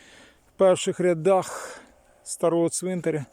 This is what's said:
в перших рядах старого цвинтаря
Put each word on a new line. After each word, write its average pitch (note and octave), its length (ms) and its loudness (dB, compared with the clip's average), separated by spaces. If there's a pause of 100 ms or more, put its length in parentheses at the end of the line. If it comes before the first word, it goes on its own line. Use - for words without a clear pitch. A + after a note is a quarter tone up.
(480)
в - 100 -20
перших F#3 420 2
рядах F3+ 800 0 (440)
старого E3+ 460 0
цвинтаря E3 640 -4